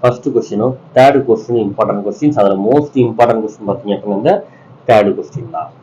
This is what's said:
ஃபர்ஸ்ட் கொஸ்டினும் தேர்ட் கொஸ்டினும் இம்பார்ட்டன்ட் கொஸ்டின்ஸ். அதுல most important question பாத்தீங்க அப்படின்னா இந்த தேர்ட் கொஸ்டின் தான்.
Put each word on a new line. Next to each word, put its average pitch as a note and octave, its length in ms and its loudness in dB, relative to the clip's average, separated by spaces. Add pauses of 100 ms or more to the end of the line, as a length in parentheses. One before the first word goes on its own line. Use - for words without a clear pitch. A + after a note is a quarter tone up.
ஃபர்ஸ்ட் B2 340 0
கொஸ்டினும் A2+ 400 -2 (220)
தேர்ட் C3+ 320 6
கொஸ்டினும் A2+ 380 0
இம்பார்ட்டன்ட் G2+ 400 -4
கொஸ்டின்ஸ். C#3+ 340 -2
அதுல G2 160 2 (100)
most C#3+ 380 0
important A2+ 400 0
question G#2+ 260 -10
பாத்தீங்க G2 260 -4
அப்படின்னா G2+ 240 -4
இந்த D#3 120 2 (560)
தேர்ட் G#2 300 4
கொஸ்டின் - 380 -12
தான். D2 140 -10 (120)